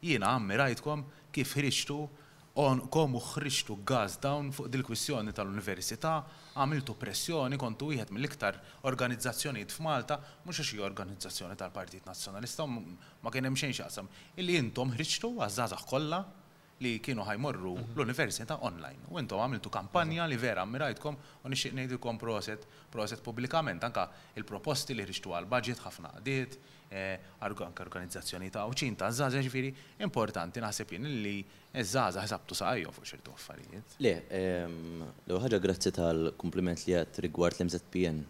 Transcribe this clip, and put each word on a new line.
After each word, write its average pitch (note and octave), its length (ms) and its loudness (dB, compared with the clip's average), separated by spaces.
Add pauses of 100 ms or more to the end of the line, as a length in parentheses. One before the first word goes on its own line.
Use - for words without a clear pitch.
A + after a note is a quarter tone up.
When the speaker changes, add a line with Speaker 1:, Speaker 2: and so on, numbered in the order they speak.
Speaker 1:
jiena B2 300 4
għammi G#2 240 4
rajtkom C#3 480 2 (300)
kif C3 220 0
ħriġtu C#3+ 420 2 (580)
on-, C3 340 6
kom D3+ 260 6
u A#2 40 2
ħriġtu C3+ 640 -2
gas G#2 360 4
down C#3 320 0
fuq C3+ 180 -4
dil-kwissjoni A#2 640 0
tal-università, G#2 920 -2 (320)
għamiltu C#3 400 2
pressjoni, C3 640 0
kontu C3 340 -2
wieħed A2+ 200 -2
mill-iktar G#2 440 0 (280)
organizzazzjonijiet B2 920 0
f'Malta, D3 460 0 (260)
mhux E3 160 -4
għax C3+ 140 0
hija G2+ 100 -2
organizzazzjoni G2 720 -6
tal-Partit F#2 480 -8
Nazzjonalista, G2+ 600 -6
m-, G2 280 -6 (260)
ma A#2 100 -2
kien C3 140 0
hemm C3+ 140 2
xejn C3+ 140 0
x'jaqsam. G2 340 -6 (300)
Illi F3 220 4
intom B2 340 2
ħriġtu D#3+ 460 0
għaż-żgħażagħ G#2 500 0
kollha D3+ 320 2 (580)
li B2 140 2 (100)
kienu A#2 240 0
ħajmorru G#2 480 0
Speaker 2:
Mhm. A2+ 200 -4
Speaker 1:
l-università B2 680 0
online. D#2+ 480 -6
U F3 80 -4
intom G#2 240 0
għamiltu A#2+ 260 0
kampanja D#3+ 580 2
li C3+ 100 0
vera A2+ 260 2
ammirajtkom C3+ 520 -2 (280)
u B2+ 60 -8
nixtieq C3+ 260 0
ngħidilkom B2 420 -2
proset, G#2+ 480 -4 (240)
proset A2 320 -2
pubblikament. B2 640 0
Anka A2+ 260 0 (280)
il-proposti A#2+ 580 -2
li G#2 80 -2
ħriġtu F#2+ 320 -6
għal E2+ 100 -2
budget A#2+ 340 0
ħafna E2+ 360 -12
għadiet, C3 420 -2 (340)
eh, F#2+ 280 -4 (220)
arg-, G2+ 260 -2
anka F2+ 160 -10
organizzazzjoni F2+ 680 -6
ta' G#2 160 -4
uċin B2 300 0
ta' F#2+ 160 0
żgħażagħ, C3+ 320 2
ġifieri C3 300 -2 (260)
importanti A2+ 640 0
naħseb G#2+ 280 -2
jien F2+ 140 -6 (180)
li G2+ 240 -2 (300)
iż-żgħażagħ G2+ 480 2
ħsabtu G2 320 -4
saqajhom G2 380 0
fuq - 120 -14
ċertu - 280 -12
affarijiet. - 500 -14 (160)
Speaker 3:
Le, A#2+ 140 6 (180)
ehm, E2+ 720 0 (240)
l-ewwel F#2 160 4
ħaġa A2+ 180 6
grazzi F#2+ 300 4
tal-kumpliment E2+ 960 2
li F2+ 80 6
għedt E2 240 0
rigward F2 400 4
l-M F2+ 100 4
Z F2 220 -2
P F2+ 160 4
N. D#2 220 0